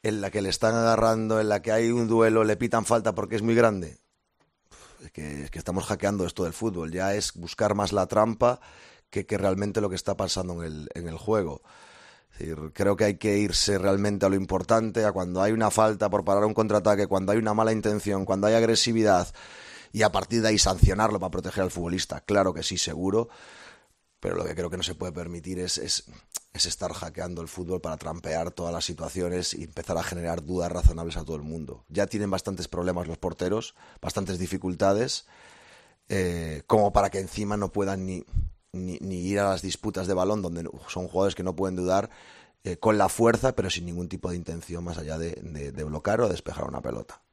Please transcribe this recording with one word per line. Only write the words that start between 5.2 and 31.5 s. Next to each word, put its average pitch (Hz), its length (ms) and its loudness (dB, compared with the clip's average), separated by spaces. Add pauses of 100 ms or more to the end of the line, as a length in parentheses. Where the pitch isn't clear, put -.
es 73 40 -12
que - 80 -10
estamos 90 280 -4
hackeando 101 420 0
esto 110 160 -4
del 82 100 -2
fútbol, 87 380 -4
ya 95 240 0
es - 180 -4
buscar 104 400 -2
más 101 180 0
la 98 140 2
trampa 113 540 4 (500)
que, 98 160 -4
que 104 100 -2
realmente 98 460 0
lo 101 80 0
que 92 60 -4
está 95 200 -4
pasando 90 460 -4
en 80 100 -6
el, 76 220 -10
en 87 140 -8
el 80 100 -8
juego. 92 460 0 (720)
Es - 40 -20
decir, 78 340 -8
creo 101 240 2
que 107 100 4
hay 104 120 2
que 104 220 2
irse 101 400 2
realmente 98 480 2
a - 20 6
lo 95 60 4
importante, 101 680 2
a 104 80 4
cuando 90 300 -2
hay 107 120 4
una 110 180 2
falta 107 360 4
por 95 160 0
parar 101 220 4
un 107 80 2
contraataque, 104 540 4
cuando 95 240 0
hay 110 80 4
una 107 160 0
mala 110 160 4
intención, 104 540 0
cuando 98 200 0
hay 110 80 6
agresividad, 113 800 4 (580)
y 110 120 2
a 104 80 6
partir 104 320 0
de 110 60 4
ahí 107 100 4
sancionarlo 98 600 4
para 92 120 -4
proteger 92 320 -2
al 92 80 0
futbolista. 87 500 -4
Claro 98 320 2
que 82 80 -8
sí, 90 160 -4
seguro, 95 500 0 (920)
pero 90 160 -4
lo 85 100 -2
que 80 80 -6
creo 87 160 -6
que 92 80 -8
no 92 60 -6
se 90 100 -6
puede 92 180 -8
permitir 87 460 -10
es, 90 220 -4
es, - 240 -4 (500)
es - 140 -2
estar 85 260 -6
hackeando 85 480 -8
el 82 60 -10
fútbol 87 340 -6
para 80 160 -8
trampear 82 540 -6
todas 85 200 -6
las 82 140 -4
situaciones 87 680 -4
y 78 80 -8
empezar 85 340 -6
a 82 60 -2
generar 85 420 -6
dudas 87 260 -2
razonables 82 460 4
a 80 80 -6
todo 80 100 -6
el 73 60 -8
mundo. 76 480 -10